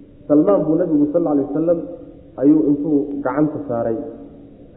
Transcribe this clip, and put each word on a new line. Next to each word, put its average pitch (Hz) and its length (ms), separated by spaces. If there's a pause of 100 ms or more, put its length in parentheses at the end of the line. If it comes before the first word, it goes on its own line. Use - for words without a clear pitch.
(260)
Salmaan 151 380
buu 156 120
nabigu, 156 340
sal 170 180
alay 143 180
wasalam, 165 340 (580)
ayuu 151 300
intuu 147 300 (240)
gacanta 131 440
saaray, 117 320 (800)